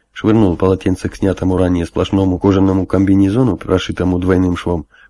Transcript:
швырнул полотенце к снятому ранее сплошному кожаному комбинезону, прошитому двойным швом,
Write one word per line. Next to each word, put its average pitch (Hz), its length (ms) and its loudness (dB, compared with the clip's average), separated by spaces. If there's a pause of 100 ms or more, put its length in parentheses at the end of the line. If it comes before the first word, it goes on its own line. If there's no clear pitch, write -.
(120)
швырнул 107 460 2
полотенце 95 520 0
к - 60 -16
снятому 90 420 -2
ранее 87 300 0
сплошному 95 500 0
кожаному 95 480 2
комбинезону, 98 720 2
прошитому 90 640 -2
двойным 90 360 0
швом, 85 300 -4 (240)